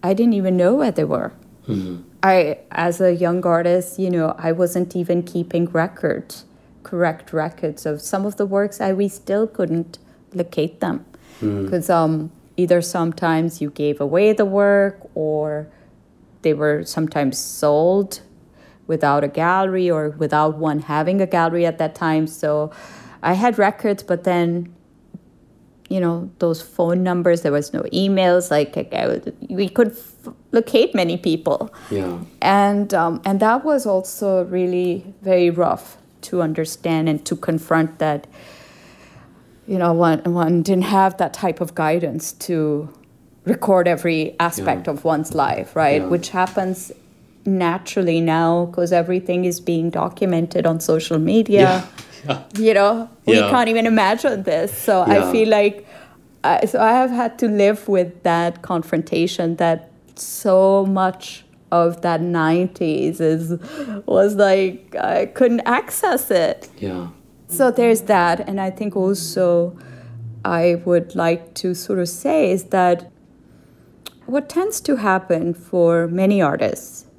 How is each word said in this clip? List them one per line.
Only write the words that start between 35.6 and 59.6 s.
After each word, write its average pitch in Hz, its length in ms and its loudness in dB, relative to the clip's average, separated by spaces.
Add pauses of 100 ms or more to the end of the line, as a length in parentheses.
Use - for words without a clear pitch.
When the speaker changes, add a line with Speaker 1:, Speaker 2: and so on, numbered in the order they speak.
Speaker 1:
to 180 180 -4
understand 160 680 -2
and 151 180 -2
to 170 120 -4
confront 160 640 -2
that, 151 280 -2 (1400)
you 196 100 -4
know, 170 160 2
one, 165 260 4 (140)
one 170 300 2
didn't 185 220 0
have 190 320 2
that 165 160 -2
type 185 280 -4
of 170 140 -8
guidance 160 580 -2
to 151 560 -4 (560)
record 180 420 2
every 160 520 0
aspect 170 480 -2
Speaker 2:
Yeah. 156 60 -4
Speaker 1:
of 143 120 -8
one's 156 300 -2
life, - 400 -2
right? 151 260 2
Speaker 2:
Yeah. - 60 -6
Speaker 1:
Which 175 220 -2
happens 185 600 -4 (540)
naturally 180 720 0
now 165 540 2
'cause 175 180 0
everything 180 540 0
is 175 140 -2
being 170 300 -2
documented 170 800 -2
on 165 120 0
social 160 380 0
media. 202 440 4
Speaker 2:
Yeah. 185 240 4 (420)
Yeah. 135 160 -4 (140)
Speaker 1:
You 220 160 4
know, 214 360 2 (160)
we - 100 4
Speaker 2:
Yeah. 208 140 4
Speaker 1:
can't 240 200 2
even 226 160 0
imagine 220 580 2
this. 165 340 -2
So 190 240 2
I 202 160 4
Speaker 2:
Yeah. 185 140 0
Speaker 1:
feel 220 180 2
like, 208 360 2 (580)
I, - 220 2
so - 140 0
I 220 140 4
have 254 180 2
had 240 280 -4
to 240 80 2
live 208 400 2
with 180 360 0
that 170 380 0
confrontation 170 960 -2
that 165 340 0 (240)